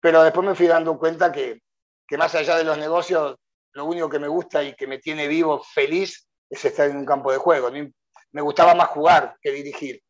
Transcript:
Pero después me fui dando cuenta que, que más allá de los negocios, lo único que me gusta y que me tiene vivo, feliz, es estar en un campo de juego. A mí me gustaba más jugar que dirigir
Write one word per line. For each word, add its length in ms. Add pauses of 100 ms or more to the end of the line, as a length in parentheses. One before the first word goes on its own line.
Pero 220
después 220
me 100
fui 120
dando 320
cuenta 320
que, 300 (460)
que 100
más 180
allá 220
de 80
los 120
negocios, 580 (380)
lo 120
único 240
que 100
me 80
gusta 360
y 120
que 120
me 120
tiene 280
vivo, 340 (120)
feliz, 540 (220)
es 160
estar 240
en 80
un 80
campo 260
de 60
juego. 300
A 40
mí 180 (420)
me 100
gustaba 340
más 140
jugar 520
que 100
dirigir 580